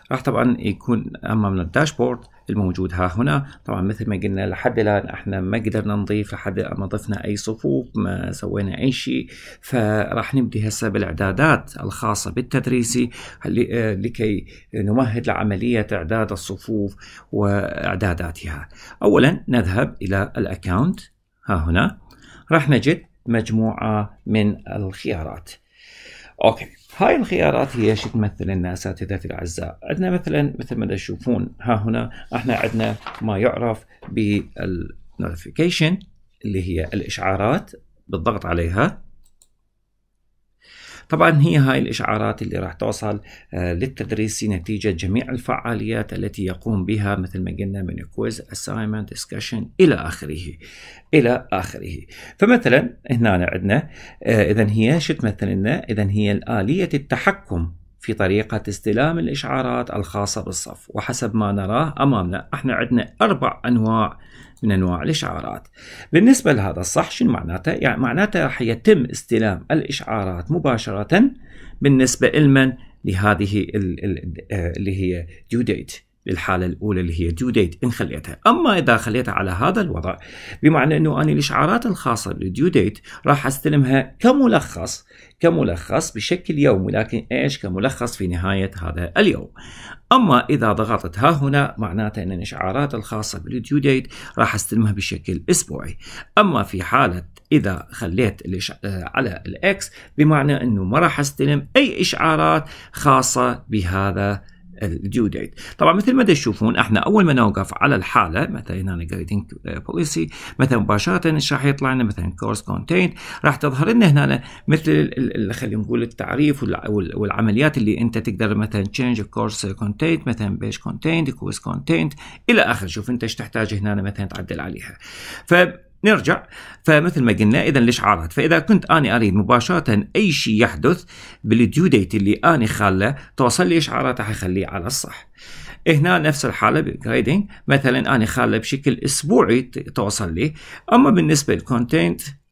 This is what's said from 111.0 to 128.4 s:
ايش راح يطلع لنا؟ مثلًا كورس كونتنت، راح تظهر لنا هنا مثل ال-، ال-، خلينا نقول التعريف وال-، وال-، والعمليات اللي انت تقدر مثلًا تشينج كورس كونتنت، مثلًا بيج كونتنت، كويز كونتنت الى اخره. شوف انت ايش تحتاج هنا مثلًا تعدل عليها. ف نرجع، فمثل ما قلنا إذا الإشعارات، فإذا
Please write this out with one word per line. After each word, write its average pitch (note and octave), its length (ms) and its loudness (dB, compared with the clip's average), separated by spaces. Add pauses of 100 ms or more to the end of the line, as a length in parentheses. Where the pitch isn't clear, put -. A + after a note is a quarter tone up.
ايش D3+ 180 0
راح C3+ 120 -2
يطلع C#3 280 0
لنا؟ B2+ 100 0
مثلًا F2 360 -2
كورس G#2+ 220 -4
كونتنت، E3+ 520 -2 (320)
راح C#3+ 100 4
تظهر D3 340 0
لنا A#3 180 6
هنا C3+ 360 4 (240)
مثل D#3 240 2
ال-، D3 440 0
ال-، G#2 180 -2
خلينا A2 280 -4
نقول A#2 220 -2
التعريف C3+ 600 0
وال-، - 260 -4
وال-، G#2 260 -2
والعمليات A2 600 2
اللي G#2+ 240 0
انت A2+ 160 0
تقدر G#2+ 380 -2
مثلًا G#2 280 -2
تشينج A#2+ 380 -2
كورس G#2+ 440 -4
كونتنت، C#3 600 -2
مثلًا A2 300 -2
بيج G#2+ 200 -6
كونتنت، D#3 520 -2
كويز - 300 -8
كونتنت D#3+ 540 -2 (360)
الى A3+ 120 6
اخره. G2 260 0
شوف G2+ 220 -8
انت B2 140 -4
ايش A2+ 120 -4
تحتاج A2 380 -4
هنا G#2 220 -2
مثلًا G2+ 300 -4
تعدل F2+ 340 -10
عليها. - 380 -12 (480)
ف F3 100 4 (500)
نرجع، D3+ 380 2 (400)
فمثل D#3 400 4
ما A2+ 80 4
قلنا G#2+ 320 4
إذا C3+ 160 2
الإشعارات، G#2 540 2
فإذا D#3+ 260 4